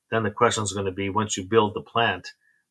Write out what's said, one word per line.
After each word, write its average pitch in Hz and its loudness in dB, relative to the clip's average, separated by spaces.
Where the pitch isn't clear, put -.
Then 113 0
the 104 0
question 110 2
is 95 -4
gonna 98 -2
be: 98 -4
once 104 -2
you 98 -4
build 107 2
the 110 -6
plant, 104 -2